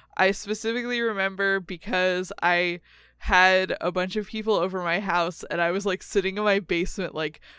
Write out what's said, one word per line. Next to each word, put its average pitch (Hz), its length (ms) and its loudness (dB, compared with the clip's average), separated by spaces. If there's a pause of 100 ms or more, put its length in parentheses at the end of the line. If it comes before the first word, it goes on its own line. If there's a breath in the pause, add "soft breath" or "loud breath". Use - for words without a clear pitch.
(160 soft breath)
I 190 160 4
specifically 233 680 -4
remember 196 580 0
because 185 720 -2 (100)
I 175 400 2 (380 soft breath)
had 185 600 4
a 180 100 -2
bunch 180 240 -2
of 208 120 -4
people 220 280 -2
over 180 280 0
my 170 160 0
house, 175 500 -2
and 170 120 -2
I 170 100 2
was, 190 140 -2
like, 190 180 -2
sitting 190 340 -2
in 214 60 -2
my 202 160 4
basement, 175 560 -4
like, 156 240 -6 (200 loud breath)